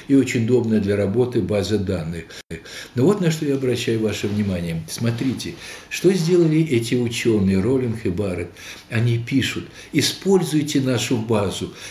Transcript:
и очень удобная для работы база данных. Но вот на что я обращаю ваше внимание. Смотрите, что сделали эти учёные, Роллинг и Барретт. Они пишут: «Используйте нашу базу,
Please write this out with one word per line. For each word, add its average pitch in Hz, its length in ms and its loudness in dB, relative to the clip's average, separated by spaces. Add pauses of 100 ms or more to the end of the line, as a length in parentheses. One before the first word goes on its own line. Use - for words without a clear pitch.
и 143 60 4
очень 120 320 4
удобная 110 340 2
для 98 160 0
работы 113 460 0
база 101 360 0
данных. 85 460 -4 (680)
Но 123 100 2
вот 196 160 4
на 170 100 2
что 160 140 -2
я 139 120 0
обращаю 120 440 0
ваше 107 280 -2
внимание. 90 600 -2
Смотрите, 117 680 -4 (340)
что - 200 2
сделали 165 480 4
эти 127 360 0
учёные, 110 680 2
Роллинг 120 460 0
и - 20 0
Барретт. 90 440 -4 (360)
Они 117 300 0
пишут: 117 460 -2 (280)
«Используйте 151 880 2
нашу 127 380 0
базу, 104 560 -2 (160)